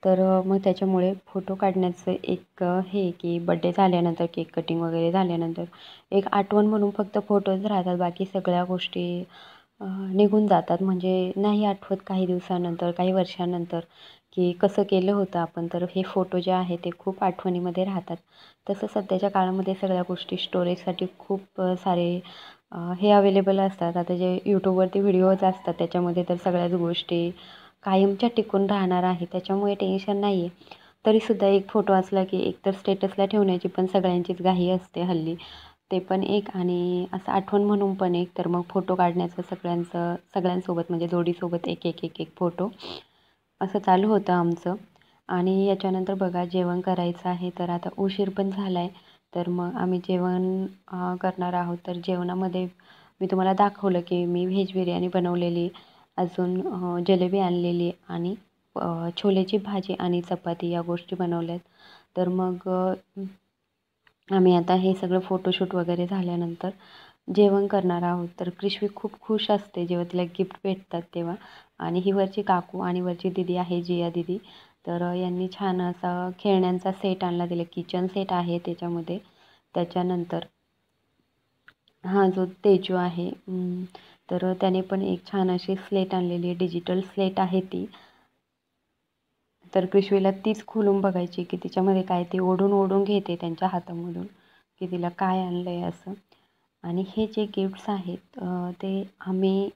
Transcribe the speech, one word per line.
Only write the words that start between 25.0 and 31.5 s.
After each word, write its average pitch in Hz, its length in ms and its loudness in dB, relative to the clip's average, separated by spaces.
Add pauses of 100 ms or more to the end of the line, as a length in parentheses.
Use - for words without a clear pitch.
videos 190 440 4
असतात 185 300 0
त्याच्यामध्ये 175 540 0
तर 180 60 2 (100)
सगळ्याच 175 280 2
गोष्टी 170 580 0 (520)
कायमच्या 196 540 4
टिकून 202 300 2
राहणार 185 360 2
आहे, 175 300 0
त्याच्यामुळे 196 420 0
tension 196 420 -2
नाही 202 240 2
आहे. 170 80 -2 (580)
तरीसुद्धा 214 400 4
एक 196 220 4